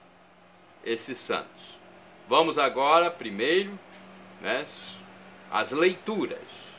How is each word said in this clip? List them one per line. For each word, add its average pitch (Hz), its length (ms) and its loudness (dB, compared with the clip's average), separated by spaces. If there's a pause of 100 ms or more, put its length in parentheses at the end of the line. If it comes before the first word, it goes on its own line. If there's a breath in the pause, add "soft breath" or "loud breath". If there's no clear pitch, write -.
(840)
esses 117 320 -6
santos. - 600 -8 (500)
Vamos 151 300 4
agora, 143 540 4
primeiro, 156 640 -2 (600)
né, 123 260 -4 (840)
às 110 180 0
leituras. 185 720 -2 (360)